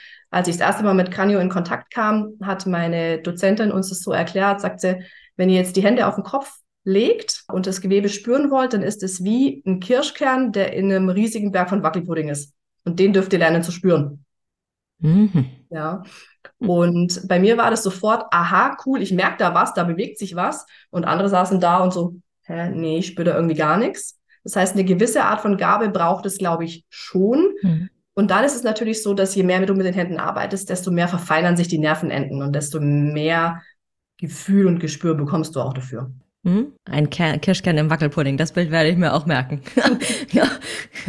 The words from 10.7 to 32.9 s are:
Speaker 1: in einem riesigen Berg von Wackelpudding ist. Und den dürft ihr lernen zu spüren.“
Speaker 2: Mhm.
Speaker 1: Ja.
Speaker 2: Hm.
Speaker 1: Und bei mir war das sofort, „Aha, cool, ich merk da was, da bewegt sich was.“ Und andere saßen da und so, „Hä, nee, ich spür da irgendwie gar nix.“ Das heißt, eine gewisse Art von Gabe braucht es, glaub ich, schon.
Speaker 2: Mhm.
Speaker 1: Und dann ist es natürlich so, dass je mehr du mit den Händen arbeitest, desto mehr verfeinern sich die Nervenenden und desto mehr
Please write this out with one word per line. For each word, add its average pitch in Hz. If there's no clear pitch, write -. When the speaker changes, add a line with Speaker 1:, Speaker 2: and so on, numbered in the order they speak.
Speaker 1:
in 196
einem 190
riesigen 208
Berg 180
von 196
Wackelpudding 160
ist. 143
Und 175
den 196
dürft 190
ihr 180
lernen 165
zu 175
spüren.“ 156
Speaker 2:
Mhm. 175
Speaker 1:
Ja. 165
Speaker 2:
Hm. 214
Speaker 1:
Und 175
bei 185
mir 214
war 233
das 220
sofort, 214
„Aha, 185
cool, 262
ich 190
merk 185
da 175
was, 190
da 180
bewegt 175
sich 185
was.“ 220
Und 170
andere 190
saßen 185
da 175
und 185
so, 175
„Hä, 170
nee, 160
ich 185
spür 170
da 165
irgendwie 165
gar 156
nix.“ -
Das -
heißt, 190
eine 196
gewisse 196
Art 208
von 202
Gabe 196
braucht 180
es, 190
glaub 170
ich, 170
schon. 262
Speaker 2:
Mhm. 170
Speaker 1:
Und 202
dann 196
ist 285
es 240
natürlich 220
so, 202
dass 190
je 190
mehr 185
du 196
mit 190
den 185
Händen 180
arbeitest, -
desto 185
mehr 175
verfeinern 175
sich 170
die 160
Nervenenden 143
und 143
desto 147
mehr 151